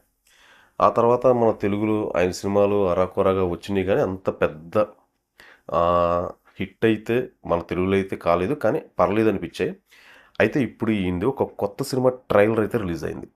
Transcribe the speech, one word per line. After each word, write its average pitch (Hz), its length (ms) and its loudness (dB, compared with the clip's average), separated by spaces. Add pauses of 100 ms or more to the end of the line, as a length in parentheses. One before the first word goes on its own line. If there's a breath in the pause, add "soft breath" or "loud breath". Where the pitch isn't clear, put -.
(800 soft breath)
ఆ 101 80 6
తర్వాత 120 380 2
మన 120 240 4
తెలుగులో 107 680 -2
ఆయన 90 140 2
సినిమాలు 101 580 0
అరాకొరాగా 95 560 0
వచ్చినాయి 90 420 -2
కానీ 101 140 0
అంత 95 300 -4
పెద్ద, 85 560 -2 (840 loud breath)
ఆ, 87 580 2 (300)
హిట్ - 240 -6
అయితే 113 440 0 (180)
మన 85 140 0
తెలుగులో 90 340 -2
అయితే 98 220 -2
కాలేదు, 90 380 0
కానీ 131 280 -2 (160)
పర్లేదు 107 300 2
అనిపించాయి. 98 480 -4 (640 loud breath)
అయితే - 220 2
ఇప్పుడు 113 280 -4
ఈయనది 90 340 0
ఒక - 180 -2
కొత్త - 400 -6
సినిమా 127 260 0
ట్రైలర్ 110 520 2
అయితే 107 180 0
రిలీజ్ 85 260 -6
అయింది. 82 320 -8